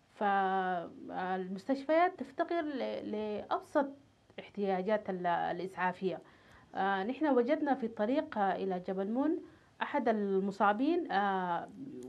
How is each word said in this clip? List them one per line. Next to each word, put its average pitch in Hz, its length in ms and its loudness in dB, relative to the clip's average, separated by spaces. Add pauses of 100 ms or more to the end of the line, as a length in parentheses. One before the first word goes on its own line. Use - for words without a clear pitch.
(140)
فالمستشفيات 190 2000 0
تفتقر 339 420 -2
ل-، 214 500 -4
لأبسط 214 760 -2 (520)
احتياجات 196 680 -2
ال-، 180 180 -4
الإسعافية. 175 920 -2 (540)
آه، 190 280 0
نحن 269 240 0
وجدنا 269 480 4
في 247 100 -4
الطريق، 233 520 0
آه، 196 180 2
إلى 185 320 -2
جبل 196 240 -2
مون 294 260 2 (440)
أحد 269 280 0
المصابين، 208 1040 2
آه، 185 580 0 (400)